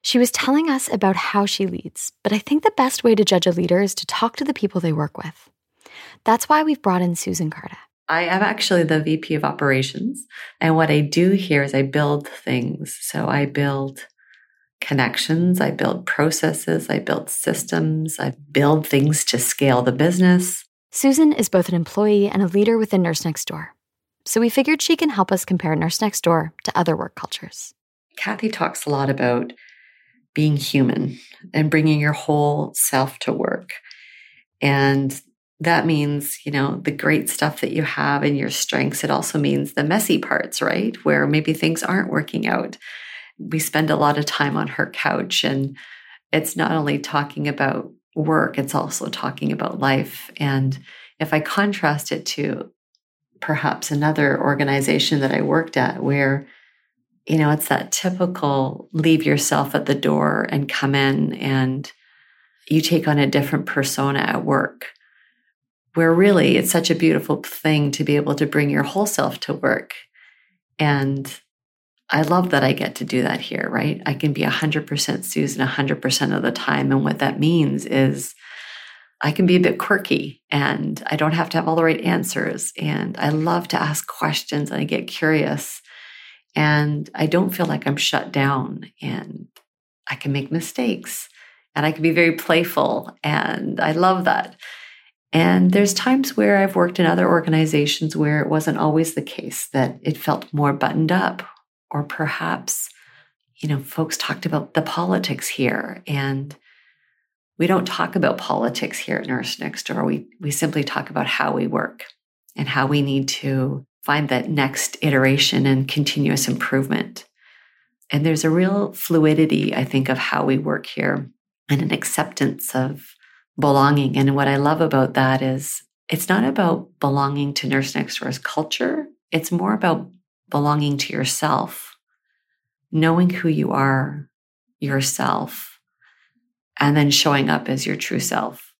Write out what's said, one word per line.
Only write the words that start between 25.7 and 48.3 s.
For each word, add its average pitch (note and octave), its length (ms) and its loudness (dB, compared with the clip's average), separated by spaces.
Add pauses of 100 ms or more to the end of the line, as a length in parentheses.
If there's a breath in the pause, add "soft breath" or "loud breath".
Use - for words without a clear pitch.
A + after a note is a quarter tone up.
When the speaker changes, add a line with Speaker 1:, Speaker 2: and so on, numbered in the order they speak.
Speaker 1:
Nurse E3 280 -2
Next G3+ 200 -2
Door D#3+ 300 2 (120)
to - 140 -2
other E3+ 180 2
work - 180 -8
cultures. - 600 -14 (440)
Speaker 2:
Kathy G#3+ 320 -4
talks - 340 -4
a D3 60 -4
lot C#3 180 0
about B2 460 0 (800 soft breath)
being D3+ 220 2
human C3+ 600 0 (360 loud breath)
and D#3 160 2
bringing D#3 300 4
your D3 120 0
whole D3 600 0
self C3+ 460 0
to A#2+ 120 -4
work. - 380 -4 (880 loud breath)
And C#3 600 2 (400)
that E3 260 2
means, D3 580 -2
you - 80 -6
know, C#3 300 0
the D3 80 -2
great D3+ 400 0
stuff - 300 -2
that - 120 -2
you D#3+ 100 0
have C#3+ 400 -2
and C#3+ 140 2
your C#3 140 -2
strengths. C3+ 540 -2
It - 60 -2
also D3 280 -2
means C#3+ 340 0
the C#3+ 120 -2
messy F#3 340 2
parts, - 420 -4
right? - 440 0
Where C#3+ 220 2
maybe D3+ 260 0
things D#3+ 300 0
aren't - 280 -2
working - 360 -2
out. - 300 -2 (600 loud breath)
We - 200 -4
spend D#3 320 0
a D3+ 60 2
lot D3 220 2
of D3 60 -2
time C#3+ 320 -2
on D#3 120 -2
her - 220 -4
couch, - 540 -2
and C3+ 320 -2 (560 loud breath)
it's D#3 240 -2
not D#3 160 0
only D3 260 0
talking D3 480 -4
about C#3 460 -4 (240)
work, D#3 420 0